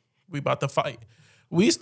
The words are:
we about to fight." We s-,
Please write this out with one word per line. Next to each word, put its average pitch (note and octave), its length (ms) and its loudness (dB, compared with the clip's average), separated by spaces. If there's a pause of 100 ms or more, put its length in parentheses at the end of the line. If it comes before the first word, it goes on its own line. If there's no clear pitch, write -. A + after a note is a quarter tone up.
(280)
we C#3+ 120 -8
about C3+ 220 -2
to C#3+ 60 -2
fight." D3+ 320 -4 (520)
We F3 160 4
s-, E4 140 4